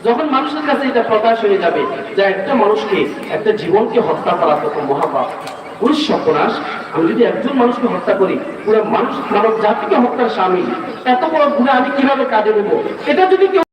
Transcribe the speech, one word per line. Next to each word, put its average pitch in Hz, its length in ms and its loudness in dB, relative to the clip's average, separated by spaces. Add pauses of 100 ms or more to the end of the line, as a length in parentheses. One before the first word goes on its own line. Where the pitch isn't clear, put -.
যখন 269 260 0
মানুষের 285 360 -2
কাছে 269 220 0
এটা 240 140 0
প্রকাশ 220 380 2
হয়ে 202 180 2
যাবে 165 280 0 (300)
যে 196 60 2
একটা 190 320 0
মানুষকে, - 520 0 (240)
একটা 214 220 0
জীবনকে 214 480 0
হত্যা 160 320 -2
করা 151 300 2
তো 151 260 -4
মহাপাপ, - 380 -2 (540)
ওই 262 140 2
সর্বনাশ, 165 580 0 (420)
আমি 165 140 0
যদি 233 160 2
একজন 262 340 -2
মানুষকে 247 280 2
হত্যা 196 280 -2
করি, 185 240 0 (260)
পুরো 214 200 2
মানুষ, 233 480 -2
মানব 220 280 2
জাতিকে 226 360 0
হত্যার 240 320 2
শামিল, 185 360 0 (400)
এত 254 200 2
বড় 311 260 2
গুনাহ 262 260 2
আমি 262 200 0
কিভাবে 262 280 2
কাজে 214 280 2
নেব? 214 300 2 (240)
এটা 370 200 4
যদি 381 200 4
কেউ 381 160 2 (100)